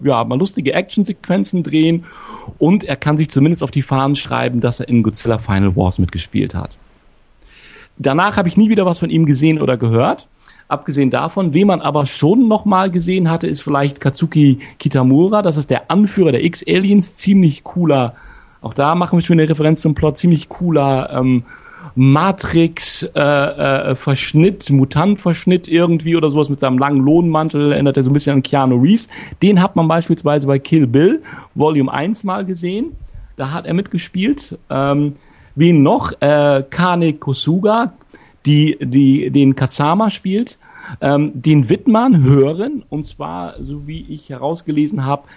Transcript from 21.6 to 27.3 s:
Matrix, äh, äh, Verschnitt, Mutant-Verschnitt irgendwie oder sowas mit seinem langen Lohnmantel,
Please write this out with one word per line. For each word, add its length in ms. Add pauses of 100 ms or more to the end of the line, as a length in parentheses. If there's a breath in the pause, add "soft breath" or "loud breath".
Matrix, 880 (100)
äh, 60
äh, 760
Verschnitt, 760
Mutant-Verschnitt 960
irgendwie 480
oder 160
sowas 180
mit 120
seinem 160
langen 240
Lohnmantel, 720